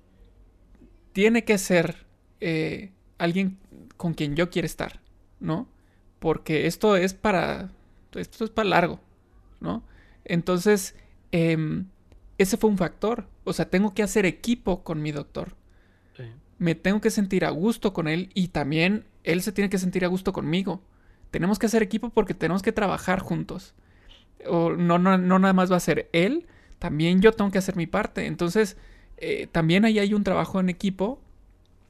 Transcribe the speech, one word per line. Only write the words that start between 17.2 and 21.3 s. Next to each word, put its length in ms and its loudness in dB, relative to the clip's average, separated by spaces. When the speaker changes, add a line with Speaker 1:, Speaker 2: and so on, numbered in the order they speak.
Speaker 1:
a 60 0
gusto 420 -2
con 140 -4
él 260 -4
y 160 -2
también 560 0
él 180 0
se 100 -6
tiene 180 0
que 80 -2
sentir 260 -2
a 60 0
gusto 240 -2
conmigo. 480 -4